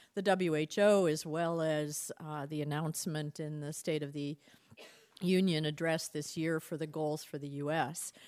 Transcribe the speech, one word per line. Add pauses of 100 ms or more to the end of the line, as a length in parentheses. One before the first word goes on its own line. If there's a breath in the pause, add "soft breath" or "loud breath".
(140)
the
W
H
O
as
well
as, (120)
uh,
the
announcement
in
the
State
of
the (840 loud breath)
Union
address
this
year
for
the
goals
for
the
U
S. (160 loud breath)